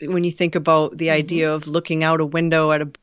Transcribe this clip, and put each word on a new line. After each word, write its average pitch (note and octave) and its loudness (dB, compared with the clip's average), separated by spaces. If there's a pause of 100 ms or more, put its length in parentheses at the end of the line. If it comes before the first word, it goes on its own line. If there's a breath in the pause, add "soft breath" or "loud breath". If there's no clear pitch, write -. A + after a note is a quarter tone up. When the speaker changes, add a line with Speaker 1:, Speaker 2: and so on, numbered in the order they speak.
Speaker 1:
when F3 -2
you F3 -2
think E3+ -2
about D#3+ 2
the D#3+ -4
Speaker 2:
Mm-hmm. D#3 2
Speaker 1:
idea D#3+ 0
of D#3 -6
looking D#3+ -2
out D#3+ 2
a D#3+ 0 (140)
window D#3+ 2
at D3+ 2
a, D3 -8 (140)